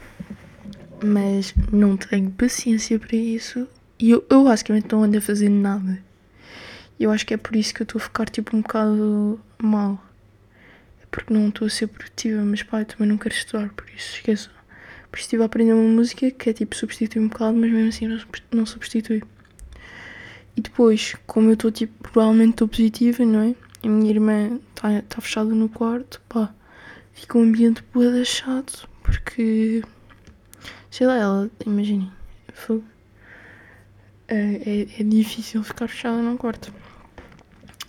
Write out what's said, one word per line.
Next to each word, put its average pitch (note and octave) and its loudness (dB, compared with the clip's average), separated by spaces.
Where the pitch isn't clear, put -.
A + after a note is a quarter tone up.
Mas G3 0
não G#3 6
tenho F#3+ -2
paciência A3+ 0
para - -4
isso. A3+ -4
E A3+ 6
eu, - 4
eu C4+ 8
basicamente G#3+ 2
não G#3+ 4
ando G#3 2
a - 0
fazer G#3 0
nada. G3 0
E A3+ 0
eu G#3+ 2
acho G#3+ -2
que A3 -4
é - -2
por - -6
isso G#3+ 0
que - -6
eu - -4
estou - -6
a - -6
ficar, - -6
tipo, A3 -4
um G#3+ 2
bocado G#3+ 0
mal. G#3 0
É - -20
porque - -6
não G#3+ 2
estou G#3+ -4
a - -4
ser - -4
produtiva, - -6
mas G#3 -2
pá, A3 -4
eu G#3+ -4
também G#3+ -2
não G#3+ 2
quero G#3 -6
estudar, G#3+ -6
por - -16
isso - -14
esqueçam. - -4
Por - -14
isso - -12
estive A3+ 0
a A3+ 4
aprender A3+ 2
uma A3+ 4
música A#3 2
que B3+ -4
é, A3+ 2
tipo, A3 -6
substituir A3 -4
um A3 2
bocado, A3 -2
mas A3+ 2
mesmo A3 2
assim A3 -4
não A3+ -6
subst-, - -16
não A3+ 0
substitui. A3 -4
E A3+ -2
depois, A3 2
como A3 2
eu A3+ 6
estou, A3 0
tipo, A3 -6
provavelmente A3+ 4
estou A3+ 0
positiva, A#3 2
não A3 4
é? A3+ 0
A - -4
minha G#3+ 2
irmã G#3+ 0
tá, G#3 -2
tá - -12
fechada G#3+ -4
no A3 2
quarto, A#3 -6
pá. G#3+ -4
Fica - -4
um A#3 6
ambiente A3+ 4
bué B3 4
da B3 0
chato, - -6
porque, A3 0
sei - 0
lá, B3+ 2
ela, G3+ 0
imaginem, G3+ -2
fogo. A3 -4
É, A3 -4
é, G#3 -2
é - -2
difícil G#3+ 0
ficar - -8
fechada A#3 -6
num A#3 -4
quarto. A3+ -8